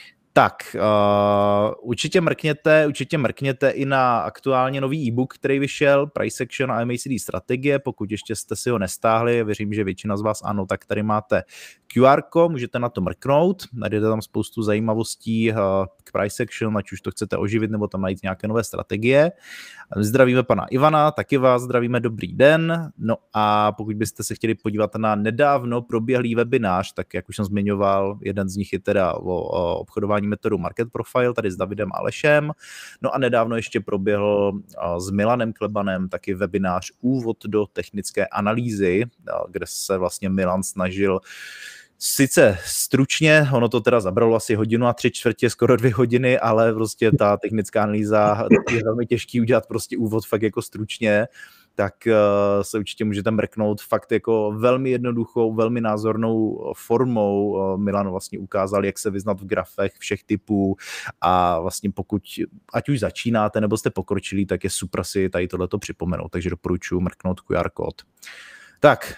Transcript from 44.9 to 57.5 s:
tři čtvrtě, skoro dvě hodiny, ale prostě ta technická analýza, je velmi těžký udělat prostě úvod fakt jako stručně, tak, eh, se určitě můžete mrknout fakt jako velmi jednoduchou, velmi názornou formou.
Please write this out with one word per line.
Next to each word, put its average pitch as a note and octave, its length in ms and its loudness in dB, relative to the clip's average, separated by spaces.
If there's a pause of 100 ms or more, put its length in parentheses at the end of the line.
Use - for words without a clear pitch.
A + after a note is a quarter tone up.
tři - 180 0
čtvrtě, - 400 0
skoro A#2+ 260 4
dvě A2+ 180 2
hodiny, B2+ 440 2
ale A2+ 340 4
prostě A2 400 0
ta G#2 240 4
technická G#2+ 460 -2
analýza, G#2 640 2 (260)
je A#2 120 0
velmi A2+ 220 -2
těžký A#2+ 340 -2
udělat A2+ 260 2
prostě - 300 -6
úvod A2 300 -2
fakt G#2+ 160 0
jako A2 200 -2
stručně, G#2+ 640 -2 (480)
tak, - 320 -4
eh, A2+ 80 4 (480)
se A2 160 -4
určitě G#2 260 -6
můžete G#2 260 -2
mrknout G#2+ 520 -2
fakt - 300 -4
jako G#2+ 440 0
velmi B2+ 340 0
jednoduchou, A#2+ 640 -2
velmi A2+ 260 0
názornou A2 960 -2
formou. G#2 800 0 (160)